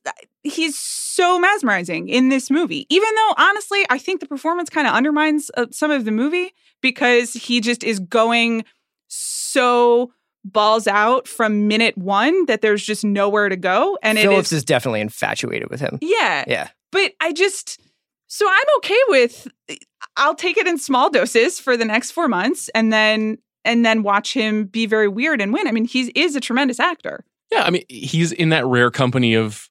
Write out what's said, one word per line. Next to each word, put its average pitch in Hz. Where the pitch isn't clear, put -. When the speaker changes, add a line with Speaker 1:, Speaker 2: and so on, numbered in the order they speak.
Speaker 1:
he's 294
so -
mesmerizing 190
in 254
this 269
movie. 269
Even 392
though, 440
honestly, 403
I 254
think 359
the -
performance 320
kinda 294
undermines, 302
uh, 240
some 302
of 269
the 220
movie 311
because 247
he 240
just 233
is 214
going 233
so 247
balls 214
out 214
from 208
minute 214
one 220
that 220
there's 208
just 214
nowhere 202
to 190
go. 208
And 220
it 214
Speaker 2:
Phillips 196
Speaker 1:
is 156
Speaker 2:
is -
definitely 120
infatuated -
with 131
him. 143
Speaker 1:
Yeah. 302
Speaker 2:
Yeah. 92
Speaker 1:
But 381
I 320
just, 370
so 415
I'm 392
okay 415
with, 247
I'll 294
take 349
it 370
in 349
small 269
doses 240
for 254
the 226
next 220
four 330
months 220
and 220
then, 214
and 233
then 220
watch 202
him 214
be 226
very 214
weird 240
and 202
win. 359
I 226
mean, 226
he 254
is 285
a 269
tremendous 247
actor. 320
Speaker 3:
Yeah, 453
I 175
mean, 180
he's 160
in 165
that 151
rare 123
company 123
of, 110